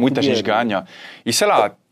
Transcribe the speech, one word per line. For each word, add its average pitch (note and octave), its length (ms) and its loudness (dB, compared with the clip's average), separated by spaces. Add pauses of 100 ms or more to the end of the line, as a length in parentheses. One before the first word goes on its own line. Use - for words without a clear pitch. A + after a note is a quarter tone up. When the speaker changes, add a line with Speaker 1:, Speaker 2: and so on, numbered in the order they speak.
Speaker 1:
muita B2+ 200 2
gente A#2 220 0
Speaker 2:
dinheiro. A2 240 0
Speaker 1:
ganha. F#2+ 180 -4 (400)
E A#2 60 -2
sei G#3 160 0
lá, B2+ 240 2 (200)